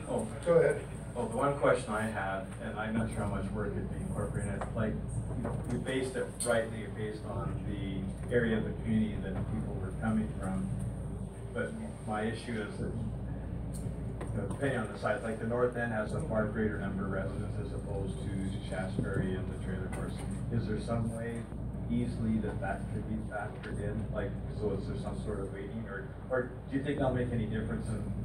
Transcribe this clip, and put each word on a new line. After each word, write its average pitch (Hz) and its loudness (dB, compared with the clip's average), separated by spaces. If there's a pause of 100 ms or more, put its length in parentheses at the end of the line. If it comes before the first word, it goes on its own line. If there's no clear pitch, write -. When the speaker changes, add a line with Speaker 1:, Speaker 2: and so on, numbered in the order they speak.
Speaker 1:
oh. 120 0 (220)
Speaker 2:
Go 170 8
ahead. - 8 (360)
Speaker 1:
Oh, 120 0
the 113 -2
one 139 4
question - 6
I 107 2
had, 95 0 (180)
and 110 -4
I'm 110 0
not 113 4
sure 113 -2
how 101 0
much 98 0
work 101 0
it'd 101 -2
be - -4
incorporated, 101 0 (140)
like, 110 2 (500)
you, - 0 (220)
you 123 2
based 131 0
it - 0 (180)
rightly 113 2 (100)
based 107 -4
on - -2
the 95 -2
area 113 6
of 98 0
the 98 0 (140)
community 110 4
that 95 -2 (180)
people - -2
were 95 -2
coming 110 2
from. 95 0 (840)
But 120 0 (340)
my 107 0
issue 110 -2
is 98 -4
that, - -2 (1300)
you - -2
know, 107 0
depending 135 2
on 107 -2
the - -6
site, 107 2
like, 110 -2
the 113 0
North 123 4
End 117 2
has 107 0
a - 0
far 107 4
greater - 2
number 190 0
of - 0
residents - -2
as - -4
opposed 98 -2
to 104 -2 (400)
Shasberry 95 0
and 92 -2
the - -4
trailer 92 -2
course. - -2 (400)
Is 113 2
there 107 0
some 113 0
way 117 -2 (500)
easily 117 2
that - -2
that - 0 (100)
could - -2
be - 0 (160)
factored - -4
in? 143 0
Like, - 0 (300)
so 101 2
is - -2
there - -2
some - -4
sort - -2
of - -4
weighting, 113 -4
or, 120 -6 (220)
or 127 2 (200)
do 135 2
you 135 0
think 143 2
that'll 135 4
make 123 2
any 110 2
difference - 0
in 107 -2 (120)